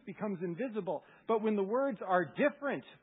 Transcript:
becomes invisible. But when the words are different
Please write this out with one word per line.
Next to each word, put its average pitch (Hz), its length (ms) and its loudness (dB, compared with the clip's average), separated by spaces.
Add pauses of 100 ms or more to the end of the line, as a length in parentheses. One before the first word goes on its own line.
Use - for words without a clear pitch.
becomes 196 380 -6
invisible. 185 600 -4 (240)
But 220 120 4
when 214 140 2
the 202 80 2
words 233 440 0
are 180 180 4 (120)
different 277 480 0 (180)